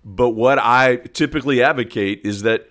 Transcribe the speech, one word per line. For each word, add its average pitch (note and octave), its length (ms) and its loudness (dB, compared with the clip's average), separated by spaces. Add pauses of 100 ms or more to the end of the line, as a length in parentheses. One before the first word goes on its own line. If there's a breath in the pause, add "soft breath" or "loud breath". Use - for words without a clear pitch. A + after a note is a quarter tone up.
But A2+ 260 -2
what B2 300 2
I B2 380 2
typically C#3+ 640 -2
advocate A#2 600 -2
is G2+ 200 -6
that, A2+ 280 -2